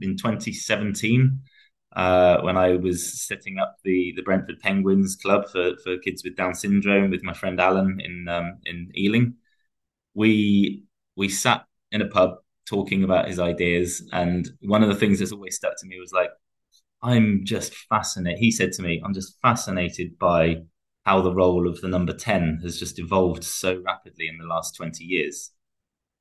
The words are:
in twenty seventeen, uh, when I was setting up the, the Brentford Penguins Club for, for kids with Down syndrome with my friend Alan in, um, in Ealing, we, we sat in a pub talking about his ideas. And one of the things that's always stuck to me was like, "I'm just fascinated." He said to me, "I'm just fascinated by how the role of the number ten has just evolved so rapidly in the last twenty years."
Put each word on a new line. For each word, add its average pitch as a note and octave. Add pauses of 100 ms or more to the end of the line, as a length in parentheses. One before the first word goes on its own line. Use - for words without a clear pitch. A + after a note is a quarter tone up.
in F#2+
twenty A2
seventeen, A2 (540)
uh, F2+
when F#2
I F2+
was F2+
setting F#2+
up F#2+
the, F#2
the F#2
Brentford F#2+
Penguins G2
Club G2+
for, F2+ (120)
for F2+
kids F2+
with F2+
Down F#2
syndrome G2+
with F2+
my F2
friend F2+
Alan F#2+
in, F2
um, F2
in F2
Ealing, A#2 (800)
we, G#2 (320)
we G2
sat - (280)
in G#2+
a G2
pub - (280)
talking G2
about F#2
his F2+
ideas. F2
And F2 (120)
one G#2+
of G#2+
the G2
things G2+
that's G2+
always G2+
stuck -
to F#2
me F#2
was F#2
like, F2+ (720)
"I'm A2
just G2+ (140)
fascinated." F#2+
He A2+
said F#2
to -
me, E2+
"I'm G2
just F#2+
fascinated F2+
by E2 (420)
how F#2+
the F#2
role F2+
of E2
the F#2+
number F2+
ten E2
has E2+
just -
evolved F2
so F#2
rapidly F2
in D#2+
the E2
last E2
twenty E2
years." E2 (680)